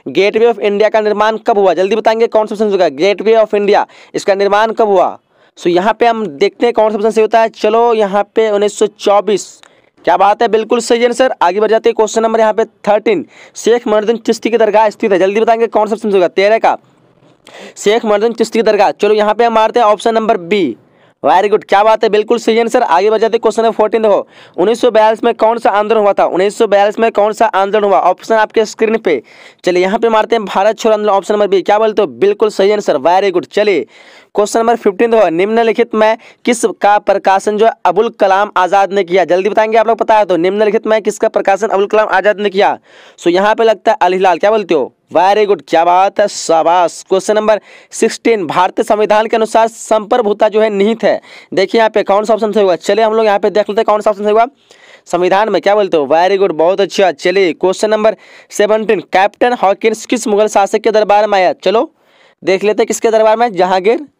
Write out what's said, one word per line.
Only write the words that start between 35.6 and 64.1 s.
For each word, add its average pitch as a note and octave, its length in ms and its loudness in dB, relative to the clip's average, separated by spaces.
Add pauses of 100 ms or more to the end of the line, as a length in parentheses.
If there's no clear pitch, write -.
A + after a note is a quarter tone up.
में G#3+ 220 0 (280)
किस A#3 200 -2 (160)
का G#3 180 2
प्रकाशन G3 580 -2
जो A3 80 2
है A3+ 60 2 (140)
अबुल G3 240 0 (100)
कलाम G3 380 2
आज़ाद F#3+ 360 2
ने G3+ 100 0
किया? F3 220 0
जल्दी F#3 240 0
बताएंगे, A3 280 0
आप A3 100 2
लोग A3+ 100 0
पता A3+ 200 2
है G#3 80 2
तो, F3 120 0
निम्नलिखित G#3 500 0
में A3 140 0
किसका G#3+ 260 -4
प्रकाशन G3 400 -2
अबुल G3 180 -2
कलाम G#3+ 240 0
आज़ाद F#3+ 300 0
ने G#3 100 -2
किया? F3+ 280 0 (420)
So, - 80 -4
यहाँ G3 280 2
पे A3+ 80 -2
लगता A3 280 0
है - 100 0
अल F3+ 120 2
हिलाल, F#3 240 0
क्या G3 140 0
बोलते G3+ 220 -2
हो? B2+ 180 -2 (220)
Very G3+ 320 2
good, F#3 220 -2
क्या E3 180 2
बात F#3+ 340 2
है, G#3 80 2
शाबाश। E3 800 -2
क्वेश्चन F#3+ 260 0
नंबर G#3+ 240 0 (320)
सिक्सटीन, A3+ 560 -2
भारतीय F#3 360 -2
संविधान G#3+ 440 0
के A3+ 80 -4
अनुसार A3 320 0
संप्रभुता A3 800 -2
जो G#3+ 120 0
है A3 80 2
निहित G#3 340 -2
है। D3+ 160 0 (340)
देखिए F#3+ 260 0
यहाँ A3 100 2
पे G#3+ 140 0
कौन G3+ 220 0
सा A3 80 2
ऑप्शन G#3+ 180 -2
सही G#3 120 0
होगा। F3+ 140 2
चलिए, G#3 280 0
हम G#3+ 80 0
लोग A3 120 0
यहाँ G3+ 140 0
पे G#3 100 -2
देख G#3 200 -2
लेते G#3 100 -4
हैं A3 60 0
कौन G#3+ 160 0
सा G#3+ 80 0
ऑप्शन G3+ 140 -4
सही G#3 80 0
होगा A3+ 160 2 (580)
संविधान F#3 440 0
में, F3+ 120 -2
क्या G3 140 2
बोलते F#3 220 0
हो? C#3 100 -2
Very F3+ 300 2
good, F#3 160 0
बहुत E3+ 280 0
अच्छा। F#3+ 300 0
चलिए, F3+ 420 0
क्वेश्चन F#3 360 -2
नंबर G#3+ 260 0 (360)
सेवनटीन, G#3 480 0 (140)
कैप्टन G#3 400 0
हॉकिंस G#3+ 520 -2
किस B3+ 220 -4
मुगल G#3+ 200 0
शासक G#3 320 0
के A3+ 120 -2
दरबार G#3 360 2
में G3+ 120 0
आया? F3 160 2
चलो, A3+ 360 -2 (520)
देख F3+ 200 -2
लेते G#3 180 0
हैं A3 60 -2
किसके A3 240 -2
दरबार A3 260 2
में, A#3 160 0
जहांगीर, F#3 540 0 (120)